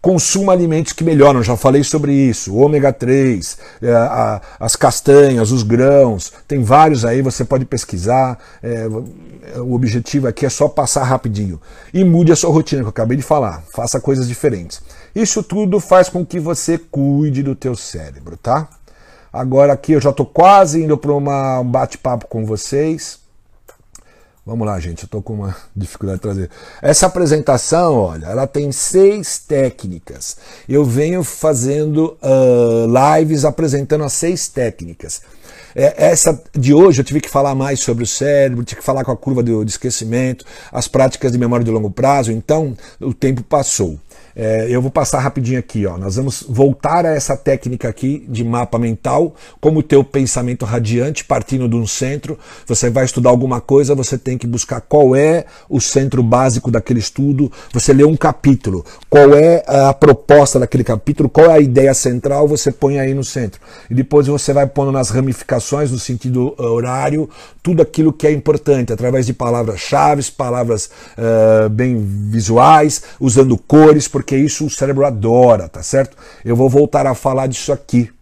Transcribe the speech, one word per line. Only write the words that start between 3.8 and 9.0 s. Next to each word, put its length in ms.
é, 100
a, 480
as 160
castanhas, 760
os 140
grãos, 680
tem 160
vários 420
aí, 160
você 240
pode 200
pesquisar, 760
é, 240